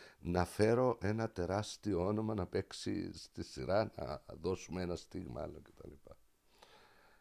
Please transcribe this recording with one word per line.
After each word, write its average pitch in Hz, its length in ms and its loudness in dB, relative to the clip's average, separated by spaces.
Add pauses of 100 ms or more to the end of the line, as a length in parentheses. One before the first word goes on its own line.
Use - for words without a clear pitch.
(240)
να 87 220 4
φέρω 117 560 4
ένα 110 280 2
τεράστιο 92 760 0
όνομα 107 280 2
να 95 120 0
παίξει 92 680 -2
στη - 300 -10
σειρά, 92 540 0
να 69 240 -4 (200)
δώσουμε 90 400 -2
ένα 90 140 -2
στίγμα 78 460 -8
άλλο 76 220 -8
κτλ. - 260 -18 (1300)